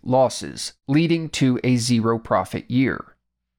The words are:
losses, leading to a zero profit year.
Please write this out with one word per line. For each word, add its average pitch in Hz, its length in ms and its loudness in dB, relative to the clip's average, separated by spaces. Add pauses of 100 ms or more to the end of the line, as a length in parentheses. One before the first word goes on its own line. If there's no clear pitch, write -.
losses, 117 720 -2 (160)
leading 160 400 2
to 127 340 0
a 127 140 2
zero 117 420 0
profit - 520 -4
year. 127 440 -2 (440)